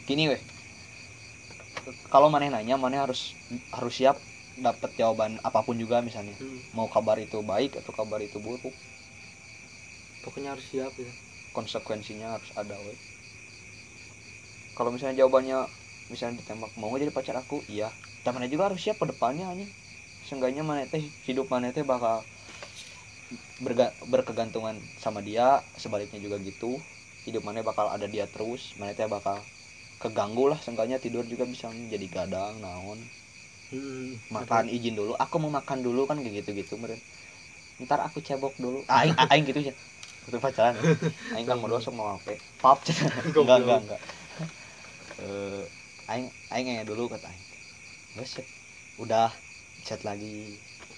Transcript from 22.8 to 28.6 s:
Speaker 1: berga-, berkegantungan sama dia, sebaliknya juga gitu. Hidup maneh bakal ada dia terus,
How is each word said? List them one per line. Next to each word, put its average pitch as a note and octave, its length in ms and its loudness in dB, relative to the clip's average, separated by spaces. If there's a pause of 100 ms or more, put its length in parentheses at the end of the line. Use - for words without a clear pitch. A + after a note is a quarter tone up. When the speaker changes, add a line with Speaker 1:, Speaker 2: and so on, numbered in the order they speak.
Speaker 1:
berga-, A#2+ 320 4 (160)
berkegantungan A2+ 640 0 (240)
sama G#2+ 240 -4
dia, A#2+ 400 4 (160)
sebaliknya G#2 400 -6
juga G2+ 160 -4
gitu. A2+ 400 -6 (480)
Hidup G#2+ 240 -4
maneh A2 160 -4
bakal G#2+ 240 2
ada G2+ 160 -4
dia G2+ 240 -2
terus, A#2 480 -6